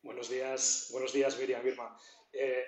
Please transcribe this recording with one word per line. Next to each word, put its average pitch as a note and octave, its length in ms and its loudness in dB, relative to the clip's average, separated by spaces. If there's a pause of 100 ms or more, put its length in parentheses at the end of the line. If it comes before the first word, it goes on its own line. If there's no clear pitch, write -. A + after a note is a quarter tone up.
Buenos A#2+ 260 -8
días, C3 640 0
buenos C3 220 -2
días C3+ 240 4
Miriam, B2+ 300 0
Irma. A#2+ 280 -2 (380)
Eh, B2+ 340 0